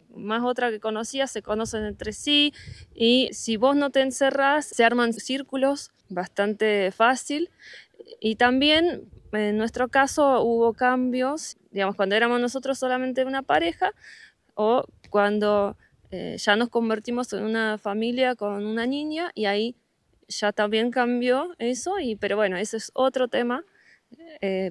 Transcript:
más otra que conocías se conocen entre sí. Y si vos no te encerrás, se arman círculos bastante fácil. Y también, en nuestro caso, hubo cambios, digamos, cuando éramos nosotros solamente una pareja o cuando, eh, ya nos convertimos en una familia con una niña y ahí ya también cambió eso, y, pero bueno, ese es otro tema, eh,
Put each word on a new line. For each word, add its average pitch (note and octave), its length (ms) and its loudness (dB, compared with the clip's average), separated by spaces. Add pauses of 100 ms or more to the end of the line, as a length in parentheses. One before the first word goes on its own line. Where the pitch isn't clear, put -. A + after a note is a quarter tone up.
(140)
más A3 300 -4
otra B3 260 0
que G#3+ 80 -6
conocías A3+ 520 -4
se G#3+ 100 -8
conocen G#3+ 460 -4
entre G#3 260 -8
sí. D4 400 2 (420)
Y A#3+ 380 4
si A3 240 -4
vos C4 200 4
no C#4+ 120 2
te C4+ 140 2
encerrás, C#4 640 2
se - 180 2
arman A#3 300 4
círculos C4+ 760 -4 (200)
bastante G3+ 800 0
fácil. C4 560 2 (720)
Y A3 160 0
también, D4 720 4 (240)
en G#3+ 260 0
nuestro A#3 300 -2
caso, C4+ 540 4
hubo A#3 300 2
cambios, B3+ 840 -2 (160)
digamos, G3 240 -2
cuando G3 180 0
éramos A#3+ 260 2
nosotros B3+ 380 -4
solamente B3+ 460 -2
una C4+ 180 -4
pareja E4+ 480 0 (640)
o A3 300 2 (260)
cuando, G#3 640 2 (360)
eh, F3 260 -8
ya G#3 160 2
nos A#3 140 2
convertimos A#3 640 -2
en G3+ 100 -4
una A3 360 -2
familia A#3+ 580 -2
con G3+ 280 -4
una A3+ 220 -4
niña D4+ 480 -4
y G#3+ 120 -2
ahí G#3+ 280 -2 (540)
ya G#3 240 -2
también A3 400 0
cambió B3 680 0
eso, B3+ 400 -4
y, B3 160 -4
pero G3+ 220 -2
bueno, G3 200 0
ese G#3+ 200 -4
es - 180 -10
otro B3+ 320 0
tema, B3 380 -2 (760)
eh, F#3+ 300 -2